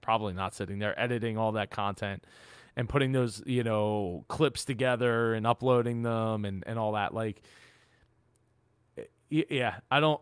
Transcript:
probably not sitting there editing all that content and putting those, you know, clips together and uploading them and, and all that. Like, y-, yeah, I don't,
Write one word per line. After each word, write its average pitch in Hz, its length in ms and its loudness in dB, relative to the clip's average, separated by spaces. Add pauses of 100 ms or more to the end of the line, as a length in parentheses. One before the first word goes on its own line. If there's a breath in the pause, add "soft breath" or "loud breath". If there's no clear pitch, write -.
probably 107 320 0
not 92 220 -4
sitting 101 240 -6
there 104 200 -2
editing 117 380 0
all 110 140 2
that 104 180 -2
content 101 540 -4 (520 loud breath)
and 120 140 -2
putting 135 220 2
those, 120 340 0
you 123 180 0
know, 107 640 0
clips - 380 0
together 117 720 2
and 110 100 -2
uploading 120 560 2
them 113 420 0
and, 98 220 -6
and 113 140 -6
all 107 140 -2
that. 101 200 -2
Like, 110 300 -6 (1900 soft breath)
y-, 156 160 2
yeah, 123 280 0 (160)
I 139 80 6
don't, 151 220 4